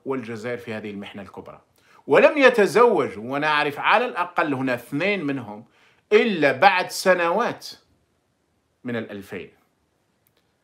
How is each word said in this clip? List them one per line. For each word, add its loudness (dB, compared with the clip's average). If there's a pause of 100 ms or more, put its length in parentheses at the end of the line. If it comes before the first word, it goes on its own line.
والجزائر -6
في -12
هذه -10
المحنة -14
الكبرى". -18 (460)
ولم 6
يتزوج، 4
وأنا -4
أعرف 0
على 2
الأقل -4
هنا -2
اثنين -4
منهم، -8 (480)
إلا 4
بعد 0
سنوات 0 (1160)
من -6
الألفين، -12 (1120)